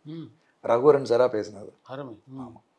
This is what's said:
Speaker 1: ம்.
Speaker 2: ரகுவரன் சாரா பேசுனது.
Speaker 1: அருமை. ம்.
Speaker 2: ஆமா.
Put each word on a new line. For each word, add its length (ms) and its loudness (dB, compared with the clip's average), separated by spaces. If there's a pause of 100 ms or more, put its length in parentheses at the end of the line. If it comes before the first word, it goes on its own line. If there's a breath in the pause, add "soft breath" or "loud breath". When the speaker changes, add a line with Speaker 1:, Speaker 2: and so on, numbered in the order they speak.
Speaker 1:
ம். 240 -16 (340)
Speaker 2:
ரகுவரன் 400 4
சாரா 260 2
பேசுனது. 420 -8 (120)
Speaker 1:
அருமை. 420 -14
ம். 160 -18
Speaker 2:
ஆமா. 200 -16 (180)